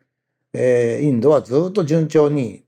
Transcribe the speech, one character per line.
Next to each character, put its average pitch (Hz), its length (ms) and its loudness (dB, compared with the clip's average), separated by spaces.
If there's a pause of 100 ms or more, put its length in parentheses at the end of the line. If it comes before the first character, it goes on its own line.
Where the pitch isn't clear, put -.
(540)
え 120 480 0
ー、 147 40 0
イ 147 40 2
ン 120 100 0
ド 135 100 4
は 143 100 4
ず 147 300 -2
っ - 20 -10
と 196 120 -2
順 156 240 0
調 151 200 2
に、 127 400 -6